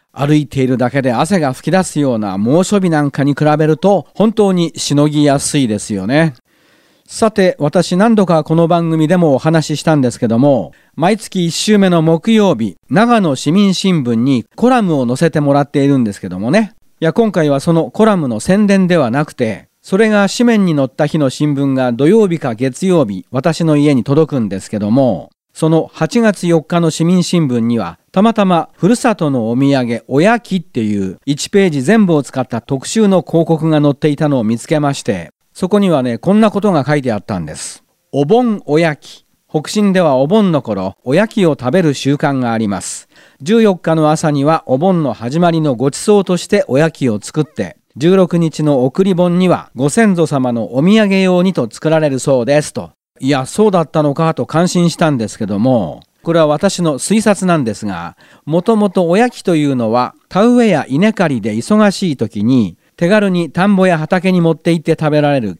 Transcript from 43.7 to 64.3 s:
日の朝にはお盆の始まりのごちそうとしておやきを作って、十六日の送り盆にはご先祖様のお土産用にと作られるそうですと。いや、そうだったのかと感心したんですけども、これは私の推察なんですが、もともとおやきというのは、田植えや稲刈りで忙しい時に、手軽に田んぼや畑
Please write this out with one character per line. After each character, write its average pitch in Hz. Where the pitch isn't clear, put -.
日 160
の 156
朝 160
に 139
は 156
お 131
盆 175
の 123
始 123
ま 175
り 165
の 147
ご 127
ち 139
そ 208
う 190
と 180
し -
て 202
お 123
や 160
き -
を 107
作 -
っ 143
て、 -
十 175
六 180
日 160
の 143
送 190
り 196
盆 175
に 185
は 127
ご 131
先 202
祖 160
様 131
の 117
お 135
土 202
産 196
用 180
に 185
と 123
作 -
ら 156
れ 151
る 135
そ 127
う 117
で 143
す -
と。 85
い 131
や、 131
そ 214
う -
だ 180
っ 151
た 156
の 143
か 160
と 127
感 170
心 175
し -
た 165
ん 143
で 110
す -
け 113
ど 101
も、 110
こ 165
れ 165
は 156
私 165
の 151
推 214
察 202
な 175
ん 151
で 110
す 110
が、 85
も 160
と 226
も 208
と 180
お 170
や 240
き -
と 180
い 151
う 135
の 113
は、 120
田 196
植 240
え 220
や 147
稲 185
刈 160
り 113
で 107
忙 208
し 180
い 131
時 104
に、 113
手 175
軽 208
に 175
田 180
ん 202
ぼ 185
や 170
畑 180